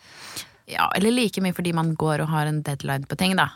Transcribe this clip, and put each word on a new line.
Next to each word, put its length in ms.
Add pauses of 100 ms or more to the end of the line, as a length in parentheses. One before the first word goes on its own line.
(680)
Ja, 280
eller 160
like 300
mye 120
fordi 200
man 220
går 280
og 60
har 180
en 160
deadline 420
på 120
ting, 180
da. 200